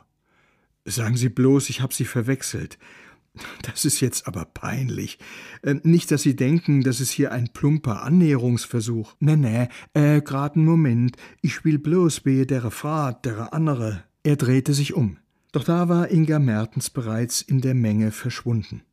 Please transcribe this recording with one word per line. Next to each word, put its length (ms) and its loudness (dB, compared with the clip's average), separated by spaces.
sagen 320 -2
Sie 120 0
bloß, 420 2
ich 100 -8
hab 120 -4
Sie 120 -4
verwechselt. 720 -4
Das 220 -8
ist 160 0
jetzt 260 -2
aber 180 -8
peinlich. 720 -8
Äh, 220 0
nicht, 260 4
dass 120 2
Sie 120 2
denken, 480 2
das 180 0
ist 120 -2
hier 180 -2
ein 220 -4
plumper 500 0
Annäherungsversuch. 1200 0
Nee, 160 4
nee, 320 2
äh, 260 4
grad 360 -4
'n 80 4
Moment. 520 2
Ich 240 -4
will 140 2
bloß 460 0
wehe 200 2
der 260 -2
Frau, 420 -6
der 420 -8
andere.“ 480 -2
Er 120 2
drehte 380 2
sich 200 -2
um. 240 0
Doch 120 -2
da 240 2
war 220 2
Inga 300 4
Mertens 500 0
bereits 520 -4
in 180 0
der 140 0
Menge 360 2
verschwunden. 720 -6